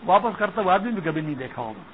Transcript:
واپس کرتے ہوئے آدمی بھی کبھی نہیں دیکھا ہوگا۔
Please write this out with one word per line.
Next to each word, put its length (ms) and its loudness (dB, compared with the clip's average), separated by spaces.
واپس 340 4
کرتے 220 -2
ہوئے 140 4
آدمی 160 0
بھی 120 -4
کبھی 180 -2
نہیں 140 -4
دیکھا 280 -8
ہوگا۔ 200 -10